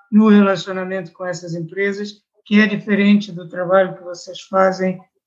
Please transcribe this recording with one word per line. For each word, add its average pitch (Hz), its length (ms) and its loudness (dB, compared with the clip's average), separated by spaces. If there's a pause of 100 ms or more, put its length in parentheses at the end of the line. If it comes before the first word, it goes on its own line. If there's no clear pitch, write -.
no 214 200 4
relacionamento 190 840 2
com 185 140 -12
essas 175 280 -8
empresas, 196 680 -6 (240)
que 214 160 4
é 214 40 4
diferente 202 680 0
do 170 160 -14
trabalho 180 480 0
que 180 60 -20
vocês 180 360 -16
fazem, 185 640 -2 (260)